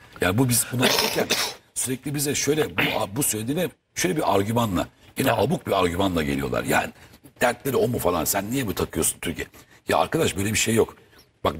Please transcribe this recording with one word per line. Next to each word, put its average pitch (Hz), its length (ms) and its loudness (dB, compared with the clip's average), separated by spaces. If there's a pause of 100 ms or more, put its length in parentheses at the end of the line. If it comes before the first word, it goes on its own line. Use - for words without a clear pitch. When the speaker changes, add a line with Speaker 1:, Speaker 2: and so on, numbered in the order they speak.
(200)
Speaker 1:
Yani 90 180 2
bu 131 100 4
biz 120 240 0
bunu 123 120 0
okurken - 420 0 (240)
<coughs> - 240 -20
sürekli 131 400 -6
bize 143 200 -2
şöyle - 420 0
bu, - 60 0 (340)
bu 147 60 0
söylediğine 135 460 -2 (260)
şöyle 175 220 0
bir 98 180 0
argümanla, 101 540 0 (300)
yine 135 100 2
Speaker 2:
Evet. 117 120 2
Speaker 1:
abuk 143 260 0
bir 110 60 0
argümanla 90 500 2
geliyorlar. 67 420 -2
Yani - 260 0 (500)
dertleri 123 360 0
o - 120 4
mu 120 100 -2
falan, 87 260 0
sen 101 260 -2
niye 131 160 -2
bu 92 80 -2
takıyorsun - 460 -2
Türkiye? - 260 -6 (420)
Ya 95 100 4
arkadaş 82 380 0
böyle 98 160 -2
bir 92 60 0
şey 113 160 2
yok. 107 220 2 (480)
Bak 80 160 0